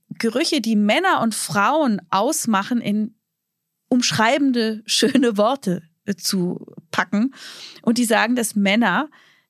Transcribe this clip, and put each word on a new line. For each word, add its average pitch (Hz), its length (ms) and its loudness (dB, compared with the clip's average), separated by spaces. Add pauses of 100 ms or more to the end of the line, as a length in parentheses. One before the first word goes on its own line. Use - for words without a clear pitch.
(180)
Gerüche, 240 420 0
die 226 160 0
Männer 262 460 2
und 226 120 -2
Frauen 226 640 0 (100)
ausmachen, 226 680 0
in 208 340 -4 (760)
umschreibende, 240 960 0
schöne 262 500 2
Worte, 208 460 0 (240)
äh, 202 80 -4
zu - 520 -4 (240)
packen. 208 440 -2 (480)
Und 233 160 0
die 247 60 2
sagen, 220 320 2
dass 226 200 -4
Männer 202 520 2 (420)